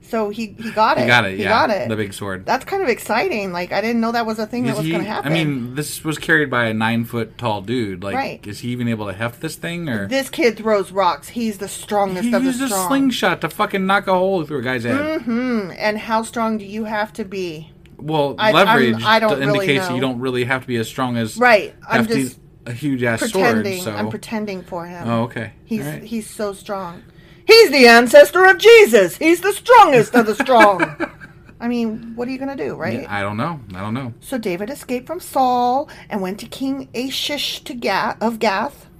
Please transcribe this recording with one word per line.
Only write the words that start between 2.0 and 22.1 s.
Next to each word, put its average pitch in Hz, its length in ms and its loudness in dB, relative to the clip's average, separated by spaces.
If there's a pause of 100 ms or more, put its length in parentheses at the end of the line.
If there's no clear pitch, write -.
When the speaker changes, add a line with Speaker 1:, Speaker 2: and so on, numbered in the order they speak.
Speaker 2:
sword. 95 320 -8
Speaker 1:
That's 247 200 -4
kind 392 180 -4
of 302 60 -2
exciting. 214 640 -4
Like, 175 200 -6
I 196 80 0
didn't 226 220 -2
know 226 100 -2
that 233 140 -2
was 220 120 -4
a 220 80 -4
thing 247 180 -6
that 233 80 -2
Speaker 2:
Is 196 40 -4
Speaker 1:
was 160 100 -2
Speaker 2:
he, 160 60 -2
Speaker 1:
gonna - 120 -2
happen. - 280 -6
Speaker 2:
I - 20 0
mean, 139 400 -2
this 147 300 -8
was 156 140 -4
carried 151 320 2
by 120 160 0
a 110 80 -2
nine-foot-tall 113 880 -2
dude. 101 420 -4
Like, 98 100 -6
Speaker 1:
Right. 262 320 -8
Speaker 2:
is 104 140 -12
he 120 80 -8
even 123 180 -4
able 107 200 -2
to 95 80 -6
heft 117 260 -6
this 160 160 -10
thing? 170 320 -8
Or 104 180 -4
Speaker 1:
This 269 220 -2
kid 233 300 0
throws 208 340 0
rocks. 185 380 -2
He's 220 280 -4
the 196 100 -10
strongest 202 600 -2
Speaker 2:
He 240 60 0
Speaker 1:
of 240 100 2
the 262 60 2
Speaker 2:
used 254 120 -4
a 277 40 -2
Speaker 1:
strong. 190 220 -2
Speaker 2:
slingshot 262 520 0
to 165 80 -4
fucking 202 380 -2
knock 196 200 0
a 196 60 2
hole 185 320 0
through 143 140 -6
a 117 40 -4
guy's 127 220 -4
head. 302 380 -2
Speaker 1:
Mm-hmm. 233 560 -2
And 214 200 -2
how 220 240 -2
strong 220 360 -4
do 196 80 -10
you 214 180 -8
have 214 300 -4
to 226 100 -8
be? 180 480 -10 (240)
Speaker 2:
Well, 143 420 -2
Speaker 1:
I, 214 120 4
I'm, - 40 2
Speaker 2:
leverage 226 480 4
Speaker 1:
I 220 180 4
don't 220 100 2 (100)
really - 20 -2
Speaker 2:
indicates 196 420 0
that 180 40 -4
Speaker 1:
know. 123 80 -4
Speaker 2:
you 127 60 -2
don't 127 180 -4
really 127 240 -2
have 131 180 -2
to 131 60 -14
be 120 80 -2
as 113 100 -2
strong 123 300 -4
as 113 220 -4
Speaker 1:
Right. 226 360 4 (140)
I'm - 160 0
Speaker 2:
hefting 139 200 0